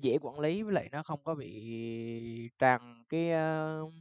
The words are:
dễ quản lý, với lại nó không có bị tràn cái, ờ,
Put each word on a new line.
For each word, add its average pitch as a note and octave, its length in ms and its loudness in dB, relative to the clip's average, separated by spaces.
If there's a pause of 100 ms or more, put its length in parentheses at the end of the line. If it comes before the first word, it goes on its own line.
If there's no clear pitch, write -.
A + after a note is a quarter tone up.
dễ C3 200 6
quản C#3 180 -8
lý, E3 240 2
với G#3 100 -2
lại - 180 2
nó D3+ 120 -4
không D#3 200 -6
có D#3+ 120 -2
bị A#2 1200 -6
tràn A#2+ 520 4
cái, E3 220 0
ờ, D#3 500 0 (200)